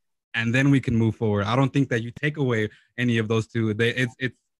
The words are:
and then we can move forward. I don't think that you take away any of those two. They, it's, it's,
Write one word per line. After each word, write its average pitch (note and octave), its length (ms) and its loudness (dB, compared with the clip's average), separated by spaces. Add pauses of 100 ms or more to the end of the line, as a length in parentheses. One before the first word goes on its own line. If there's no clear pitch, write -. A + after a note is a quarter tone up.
(340)
and A2+ 200 -2
then C3+ 180 4
we C#3 100 4
can A#2+ 140 -2
move A2+ 200 2
forward. G#2 300 0
I A2+ 100 -2
don't C3+ 160 2
think C#3 180 0
that A#2 120 -2
you A#2 180 -10
take D3+ 180 -4
away A#2 320 0 (280)
any A#2+ 220 0
of A2 80 -2
those A2+ 200 0
two. A2 280 -2
They, A#2 160 0
it's, B2 260 -2
it's, B2+ 180 -6 (240)